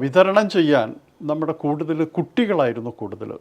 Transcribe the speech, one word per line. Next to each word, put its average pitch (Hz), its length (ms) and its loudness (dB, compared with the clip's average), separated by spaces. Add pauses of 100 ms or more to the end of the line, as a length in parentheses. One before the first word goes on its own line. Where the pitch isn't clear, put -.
വിതരണം 190 420 4 (100)
ചെയ്യാൻ 143 320 4 (400)
നമ്മുടെ 156 320 -4
കൂടുതൽ 151 380 -4 (180)
കുട്ടികളായിരുന്നു 143 840 -2
കൂടുതൽ 104 300 -10 (120)